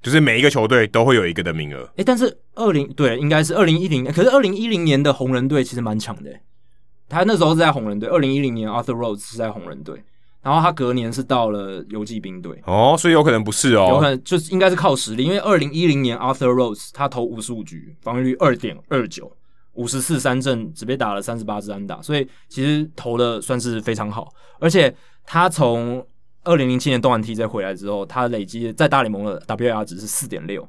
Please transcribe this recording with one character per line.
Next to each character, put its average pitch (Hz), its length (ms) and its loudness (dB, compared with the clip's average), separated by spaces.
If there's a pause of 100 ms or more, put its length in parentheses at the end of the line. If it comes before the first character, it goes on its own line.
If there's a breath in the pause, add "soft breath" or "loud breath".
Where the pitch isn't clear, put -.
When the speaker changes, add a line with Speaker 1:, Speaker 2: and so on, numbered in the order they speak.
Speaker 1:
就 120 100 -4
是 156 80 6
每 120 180 4
一 127 40 4
个 143 80 6
球 120 180 2
队 117 180 6
都 117 200 2
会 131 100 6
有 101 100 4
一 87 60 0
个 90 100 -4
的 85 120 -2
名 73 200 -6
额。 64 220 -14
Speaker 2:
诶， 190 80 -4
但 247 140 2
是 240 200 0 (180)
二 220 180 0
零， 139 200 2
对， 123 240 2
应 147 120 -2
该 156 120 4
是 160 140 -2
二 202 80 4
零 165 160 4
一 185 80 -2
零， 135 160 0
可 151 180 0
是 247 100 6
二 277 100 6
零 196 120 0
一 220 140 -4
零 185 160 0
年 143 180 4
的 143 120 4
红 131 200 -2
人 127 140 0
队 139 160 2
其 123 120 -6
实 123 40 -6
蛮 110 180 -4
强 107 240 -8
的 - 80 -16
欸。 - 120 -20 (680)
他 170 160 0
那 208 140 2
时 170 80 4
候 160 60 4
是 160 80 2
在 160 120 4
红 120 160 -4
人 101 100 -4
队， 110 120 -6
二 170 100 2
零 135 140 2
一 143 60 0
零 131 140 -2
年 110 160 -6
Arthur 117 260 -4
Rhodes 110 280 -6
是 117 140 -14
在 113 120 -4
红 90 200 -12
人 69 120 -14
队， 65 220 -16 (380)
然 135 120 -2
后 160 60 4
他 170 140 4
隔 127 180 0
年 117 220 -2
是 127 100 -4
到 120 280 2
了 98 380 -6
游 107 140 -6
骑 110 160 -8
兵 92 220 -12
队。 85 240 -14
Speaker 1:
哦， 117 340 4
所 170 100 4
以 165 40 6
有 151 100 6
可 147 80 6
能 110 100 2
不 104 80 -4
是 117 260 4
哦。 95 160 6
Speaker 2:
有 139 80 6
可 147 100 4
能， 131 160 -2
就 180 120 0
是 165 140 -4
应 185 80 0
该 190 100 6
是 180 60 2
靠 170 180 2
实 110 220 -4
力， 127 80 0
因 165 80 0
为 202 60 0
二 202 180 2
零 143 160 0
一 165 160 0
零 139 140 2
年 120 160 -2
Arthur 131 320 0
Rhodes 123 440 -2
他 139 140 -4
投 127 160 -4
五 113 160 -8
十 113 140 -10
五 110 100 -10
局， 80 380 -18
防 120 180 -6
御 131 60 -2
率 127 160 0
二 143 120 4
点 113 240 -8 (120)
二 123 180 -2
九， - 240 -16 (440)
五 117 120 -8
十 131 140 -4
四 147 180 -2
三 127 220 0
振， 117 320 -4
只 - 100 -16
被 127 140 -4
打 110 160 -2
了 101 80 -6
三 117 180 -8
十 107 60 -10
八 104 160 -6
支 104 100 -12
安 101 160 -10
打， 90 140 -12
所 147 160 -4
以 131 100 -2 (220 soft breath)
其 131 120 -10
实 151 320 0
投 120 240 -4
的 120 220 0
算 127 180 -4
是 117 220 -4
非 110 160 -4
常 107 160 -6
好。 - 160 -10 (320 soft breath)
而 165 100 2
且 160 240 4 (320 soft breath)
他 175 220 2
从 123 580 0 (400)
二 170 120 4
零 131 100 2
零 127 100 0
七 135 120 -2
年 123 100 2
动 131 100 2
完 113 120 2
T 113 120 -8
J 110 120 -2
回 107 180 -6
来 95 100 -6
之 95 160 -10
后， 101 160 -4
他 127 220 -4
累 113 160 -4
积 113 300 -8
在 151 120 2
大 139 160 2
联 113 80 0
盟 101 140 -6
的 101 240 -6
W 110 220 -2
A - 20 2
R 107 140 -2
值 90 120 -16
是 104 80 -14
四 - 220 -6
点 80 180 -10
六 95 240 -10